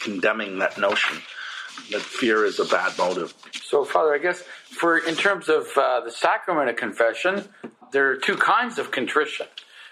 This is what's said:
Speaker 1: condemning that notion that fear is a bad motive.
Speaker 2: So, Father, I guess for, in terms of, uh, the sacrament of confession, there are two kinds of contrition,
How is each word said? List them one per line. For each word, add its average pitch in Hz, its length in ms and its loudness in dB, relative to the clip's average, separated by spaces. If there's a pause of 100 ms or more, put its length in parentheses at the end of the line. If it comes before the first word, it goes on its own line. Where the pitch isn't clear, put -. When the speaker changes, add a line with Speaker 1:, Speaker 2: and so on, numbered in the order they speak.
Speaker 1:
condemning 104 580 -2
that 92 200 -2
notion 101 400 0 (720)
that 104 120 -4
fear 110 420 2
is 95 160 0
a 95 40 0
bad 92 340 0
motive. 90 360 -2 (280)
Speaker 2:
So, - 220 2
Father, 160 300 2
I 143 40 2
guess 175 240 -2 (260)
for, 165 300 2
in 160 160 0
terms 185 340 0
of, 151 180 2 (100)
uh, 127 240 4
the 117 120 -8
sacrament 170 580 2
of 117 60 -2
confession, 117 720 0 (440)
there 139 180 4
are 127 60 0
two 196 200 0
kinds 220 420 2
of 127 140 -6
contrition, - 560 -2 (440)